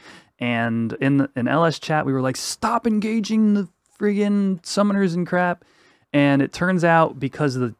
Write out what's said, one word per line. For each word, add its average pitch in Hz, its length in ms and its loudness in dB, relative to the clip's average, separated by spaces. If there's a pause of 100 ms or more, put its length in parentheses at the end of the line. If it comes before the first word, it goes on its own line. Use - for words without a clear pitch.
(380)
And 117 640 -2
in, 139 340 2
in 123 120 -2
L 151 180 2
S 160 140 -2
chat, 151 260 -2
we 135 80 0
were 131 80 0
like, 127 160 -2
"Stop - 480 -4
engaging 220 720 0
the 196 120 -2 (320)
friggin' 202 600 0
summoners 196 540 0
and 175 100 -2
crap." 180 400 -2 (480)
And 139 280 4
it 135 100 0
turns 180 320 0
out 165 360 4
because 131 360 -2
the 123 240 -2